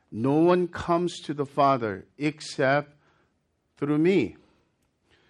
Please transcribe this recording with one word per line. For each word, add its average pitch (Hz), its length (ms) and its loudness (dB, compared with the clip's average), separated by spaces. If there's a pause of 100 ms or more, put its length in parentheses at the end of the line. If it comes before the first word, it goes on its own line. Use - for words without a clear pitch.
(100)
no 117 220 -2
one 175 340 4
comes 170 540 -4
to - 140 -8
the 143 100 -4
Father 131 600 0 (100)
except 147 800 -2 (800)
through 147 220 -2
me." 156 400 2 (920)